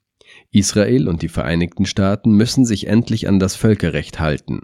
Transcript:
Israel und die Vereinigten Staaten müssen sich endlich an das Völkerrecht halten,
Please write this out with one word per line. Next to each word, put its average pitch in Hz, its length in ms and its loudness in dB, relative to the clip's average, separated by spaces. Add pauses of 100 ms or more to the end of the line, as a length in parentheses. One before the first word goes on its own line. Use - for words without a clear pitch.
(520)
Israel 107 580 2
und 85 140 -2
die 85 60 -4
Vereinigten 85 560 -2
Staaten 101 480 0
müssen 117 320 4
sich 113 220 -2
endlich 113 420 0
an 98 100 2
das 95 160 0
Völkerrecht 85 640 -2
halten, 76 460 -4